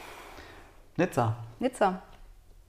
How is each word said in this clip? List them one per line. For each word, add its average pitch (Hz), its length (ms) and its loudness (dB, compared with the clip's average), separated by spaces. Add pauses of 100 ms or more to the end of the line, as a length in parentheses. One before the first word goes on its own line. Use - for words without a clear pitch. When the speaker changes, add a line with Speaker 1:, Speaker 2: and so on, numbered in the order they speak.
(960)
Speaker 1:
Nizza. 113 380 4 (240)
Speaker 2:
Nizza. 202 420 2 (680)